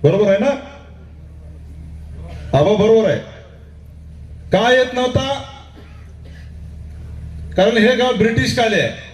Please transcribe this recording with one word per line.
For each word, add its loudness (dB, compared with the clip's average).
बरोबर 4
आहे 4
ना? 2
आबा, 4
बरोबर 6
आहे. 0
का 4
येत 4
नव्हता? 0
कारण 4
हे 6
गाव 2
ब्रिटिश 2
काले 2
आहे -6